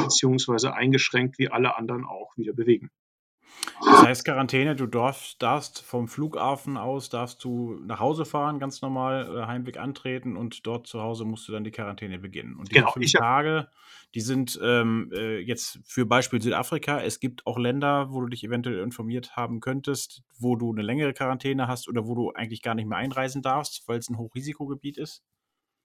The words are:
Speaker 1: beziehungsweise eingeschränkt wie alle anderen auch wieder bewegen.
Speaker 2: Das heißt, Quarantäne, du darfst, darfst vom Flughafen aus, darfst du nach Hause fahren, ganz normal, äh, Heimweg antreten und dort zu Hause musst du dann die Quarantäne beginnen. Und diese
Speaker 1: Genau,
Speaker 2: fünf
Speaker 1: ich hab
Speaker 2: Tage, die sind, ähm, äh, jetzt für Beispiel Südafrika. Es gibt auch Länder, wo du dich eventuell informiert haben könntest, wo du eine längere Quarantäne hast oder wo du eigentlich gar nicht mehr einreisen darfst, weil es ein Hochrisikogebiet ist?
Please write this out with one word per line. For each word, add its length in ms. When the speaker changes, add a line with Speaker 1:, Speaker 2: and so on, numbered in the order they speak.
Speaker 1:
beziehungsweise 680
eingeschränkt 680
wie 100
alle 280
anderen 280
auch 300
wieder 160
bewegen. 380
Speaker 2:
Das 140
heißt, 220
Quarantäne, 500
du 100
darfst, 560
darfst 400
vom 260
Flughafen 720
aus, 320
darfst 340
du 300
nach 140
Hause 260
fahren, 340
ganz 220
normal, 560
äh, 100
Heimweg 300
antreten 600
und 300
dort 200
zu 140
Hause 240
musst 220
du 40
dann 120
die 80
Quarantäne 480
beginnen. 360
Und 160
diese 100
Speaker 1:
Genau, 100
Speaker 2:
fünf 140
Speaker 1:
ich 100
hab 60
Speaker 2:
Tage, 460
die 80
sind, 420
ähm, 500
äh, 260
jetzt 440
für 220
Beispiel 360
Südafrika. 600
Es 180
gibt 260
auch 120
Länder, 540
wo 100
du 60
dich 160
eventuell 360
informiert 560
haben 240
könntest, 640
wo 160
du 160
eine 100
längere 320
Quarantäne 540
hast 200
oder 200
wo 80
du 160
eigentlich 300
gar 140
nicht 120
mehr 100
einreisen 440
darfst, 460
weil 120
es 100
ein 80
Hochrisikogebiet 800
ist? 240